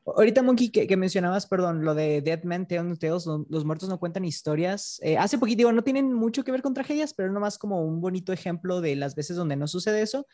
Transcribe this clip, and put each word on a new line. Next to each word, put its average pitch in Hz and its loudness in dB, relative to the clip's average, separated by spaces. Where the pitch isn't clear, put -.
Ahorita, 233 4
Monkey, 247 4
que, - 2
que 196 4
mencionabas, 185 0
perdón, 170 0
lo 156 2
de 151 2
Dead 160 -2
Man, 175 -4
Tell 175 -2
No 175 -4
Tales, 165 -2
lo-, 156 -4
los 156 -2
muertos 160 -4
no 185 -4
cuentan 180 -4
historias. 165 -2
Eh, 160 2
hace 196 2
poquito, 233 2
digo, 240 8
no 233 4
tienen 269 2
mucho 233 0
que - -6
ver 262 -2
con 269 -2
tragedias, 294 -4
pero 190 -2
nomás 202 -2
como 196 -2
un 160 -2
bonito 185 -2
ejemplo 180 -4
de 151 0
las 139 -4
veces 151 -6
donde 160 0
no 143 -2
sucede 214 0
eso. 254 -4